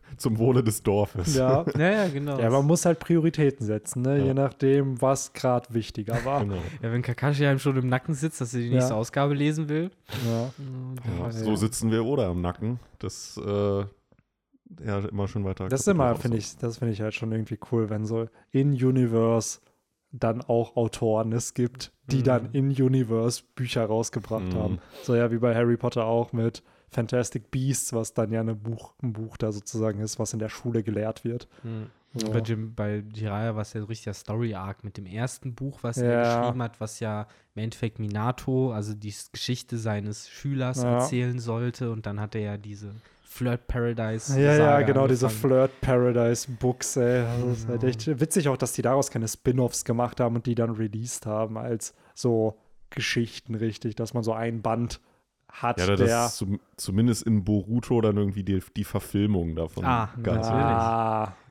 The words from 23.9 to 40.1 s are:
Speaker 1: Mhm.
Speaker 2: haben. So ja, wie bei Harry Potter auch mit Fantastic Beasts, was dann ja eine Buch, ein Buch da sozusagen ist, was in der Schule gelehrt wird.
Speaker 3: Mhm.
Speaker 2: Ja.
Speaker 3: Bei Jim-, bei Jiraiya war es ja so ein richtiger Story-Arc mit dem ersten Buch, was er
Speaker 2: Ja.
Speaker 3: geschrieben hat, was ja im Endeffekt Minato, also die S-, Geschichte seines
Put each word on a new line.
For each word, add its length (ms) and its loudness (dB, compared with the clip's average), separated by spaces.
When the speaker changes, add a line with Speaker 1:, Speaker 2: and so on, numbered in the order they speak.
Speaker 1:
Mhm. 20 -2
Speaker 2:
haben. 240 -2
So 120 2
ja, 160 4
wie 60 0
bei 180 2
Harry 220 4
Potter 280 -2
auch 280 0
mit 300 -2
Fantastic 600 -2
Beasts, 420 -2
was 200 -2
dann 180 0
ja 80 0
eine 160 -2
Buch, 380 -10
ein 100 -2
Buch 240 -10
da 140 -2
sozusagen 480 -4
ist, 200 -6
was 140 -4
in 60 -6
der 100 -4
Schule 340 -4
gelehrt 420 -4
wird. 220 -6
Speaker 3:
Mhm. 240 -8
Speaker 2:
Ja. 160 -4
Speaker 3:
Bei 100 2
Jim-, 340 -4
bei 300 -2
Jiraiya 420 -2
war 80 -4
es 100 -10
ja 80 -6
so 40 -6
ein 40 -16
richtiger 240 -8
Story-Arc 720 -6
mit 120 -12
dem 80 -12
ersten 480 -6
Buch, 280 -8
was 160 -4
er 260 4
Speaker 2:
Ja. 180 4
Speaker 3:
geschrieben 220 0
hat, 160 -8
was 220 -8
ja 260 -4
im 100 -6
Endeffekt 360 -6
Minato, 720 -2
also 220 -4
die 160 -10
S-, 240 -14
Geschichte 440 -6
seines 520 -4